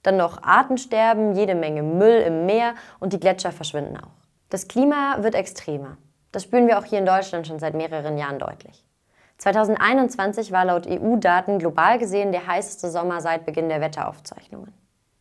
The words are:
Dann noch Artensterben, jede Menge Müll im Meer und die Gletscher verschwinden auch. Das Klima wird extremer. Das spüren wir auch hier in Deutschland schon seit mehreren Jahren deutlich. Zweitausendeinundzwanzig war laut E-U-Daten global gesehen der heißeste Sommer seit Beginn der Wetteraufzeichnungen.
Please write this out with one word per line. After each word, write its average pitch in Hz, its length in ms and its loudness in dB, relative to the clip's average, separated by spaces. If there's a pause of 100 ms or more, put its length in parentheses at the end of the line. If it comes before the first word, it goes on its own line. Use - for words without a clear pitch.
Dann 190 160 2
noch 175 240 0
Artensterben, 226 920 2
jede 196 200 2
Menge 151 300 -2
Müll 196 380 6
im 165 260 0
Meer 233 260 2 (260)
und 190 140 -4
die 190 60 -4
Gletscher 185 320 0
verschwinden 147 460 -8
auch. - 120 -18 (400)
Das 190 180 -6
Klima 277 520 2
wird 214 160 0
extremer. 147 600 -6 (340)
Das 196 120 -8
spüren 240 240 4
wir 220 120 4
auch 208 60 -6
hier 208 140 -2
in 190 60 0
Deutschland 190 400 0
schon 156 140 -10
seit 151 160 -4
mehreren 160 420 -4
Jahren 139 220 -6
deutlich. - 460 -12 (520)
Zweitausendeinundzwanzig 214 1120 0
war 185 140 2
laut 175 220 0
E-U-Daten 190 720 0
global 170 400 2
gesehen 202 320 -2
der 175 160 -4
heißeste 180 420 -6
Sommer 170 320 -2
seit 165 240 -4
Beginn 160 240 -2
der 156 120 -2
Wetteraufzeichnungen. - 920 -8 (480)